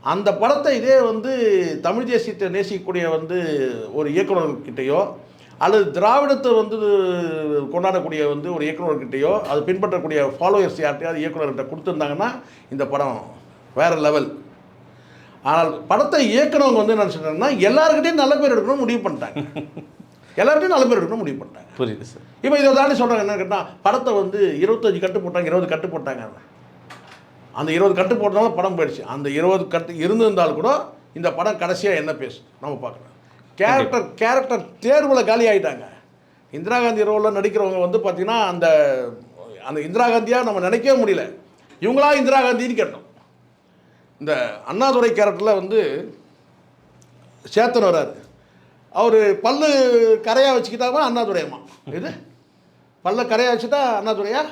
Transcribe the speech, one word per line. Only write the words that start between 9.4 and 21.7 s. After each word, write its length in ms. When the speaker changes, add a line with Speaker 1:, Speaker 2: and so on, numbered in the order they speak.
Speaker 1:
அது 200
பின்பற்றக்கூடிய 580
ஃபாலோவர்ஸ் 480
யார்கிட்டயாவது 420
இயக்குனர்கிட்ட 440
கொடுத்துருந்தாங்கன்னா 640
இந்த 160
படம் 320
வேற 200
லெவல். 340
ஆனால் 280
படத்தை 400
இயக்குனவங்க 540
வந்து 140
என்ன 160
சொல்றாங்கன்னா, 400
எல்லார்கிட்டயும் 600
நல்ல 140
பேர் 180
எடுக்கணும்னு 320
முடிவு 160
பண்ணிட்டாங்க. 400
Speaker 2:
<laughs> 40
Speaker 1:
எல்லார்கிட்டயும் 380
நல்ல 100
பேர் 140
எடுக்கணும்னு 240
முடிவு 160
பண்ணிட்டாங்க. 340